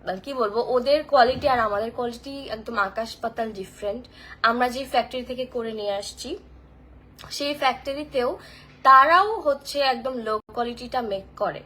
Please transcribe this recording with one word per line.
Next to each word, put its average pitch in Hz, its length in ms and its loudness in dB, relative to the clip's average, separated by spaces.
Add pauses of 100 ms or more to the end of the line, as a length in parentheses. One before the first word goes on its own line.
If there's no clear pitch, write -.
মানে 190 200 -6
কি 277 140 -10
বলবো, 214 200 0 (140)
ওদের 269 240 4 (120)
কোয়ালিটি 262 440 6
আর 240 140 2
আমাদের 208 300 -2
কোয়ালিটি 240 360 -8 (220)
একদম 226 200 -8 (120)
আকাশ 226 220 -6 (120)
পাতাল 226 260 -4 (120)
ডিফারেন্ট। 208 420 -8 (460)
আমরা 240 260 2
যে 269 80 -6 (100)
ফ্যাক্টরি 247 380 0
থেকে 254 140 -6 (100)
করে 226 260 -6
নিয়ে 202 200 -2
আসছি - 300 -12 (1040)
সেই 285 160 -4 (100)
ফ্যাক্টরিতেও 269 680 -2 (560)
তারাও 302 420 8 (180)
হচ্ছে - 300 -2 (160)
একদম 247 220 -4 (120)
লো 214 80 0 (220)
কোয়ালিটিটা 240 440 -6 (120)
মেক 190 140 -6 (160)
করে 165 240 -4